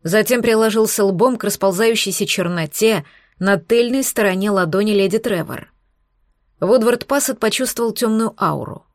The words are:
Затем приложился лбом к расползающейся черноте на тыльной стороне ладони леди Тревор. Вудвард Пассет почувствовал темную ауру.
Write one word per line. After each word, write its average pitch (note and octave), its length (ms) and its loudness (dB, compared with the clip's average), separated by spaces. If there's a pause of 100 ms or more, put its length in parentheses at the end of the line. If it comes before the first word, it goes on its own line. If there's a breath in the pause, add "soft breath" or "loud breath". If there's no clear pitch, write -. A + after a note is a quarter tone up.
Затем G#3+ 380 0
приложился A3 640 2
лбом G#3+ 320 2
к - 60 -8
расползающейся G3+ 800 0
черноте F3 800 -2 (340 soft breath)
на G3 180 2
тыльной A#3+ 460 0
стороне G3+ 480 0
ладони F#3+ 400 0
леди G3 260 2
Тревор. F3 540 -6 (880)
Вудвард A3+ 480 2
Пассет C#4 320 -2
почувствовал A#3 540 -2
темную A3 440 -2
ауру. D3+ 580 -4